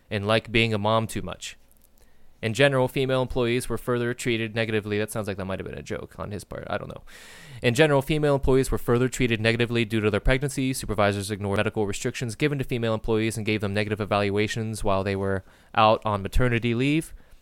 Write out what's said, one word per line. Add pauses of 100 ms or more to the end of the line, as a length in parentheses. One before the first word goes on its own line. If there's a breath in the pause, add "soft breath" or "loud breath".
(100)
and
like
being
a
mom
too
much. (840 soft breath)
In
general,
female
employees
were
further
treated
negatively.
That
sounds
like
that
might
have
been
a
joke
on
his
part.
I
don't
know. (600 loud breath)
In
general,
female
employees
were
further
treated
negatively
due
to
their
pregnancy.
Supervisors
ignored
medical
restrictions
given
to
female
employees
and
gave
them
negative
evaluations
while
they
were (320 soft breath)
out
on
maternity
leave. (280 soft breath)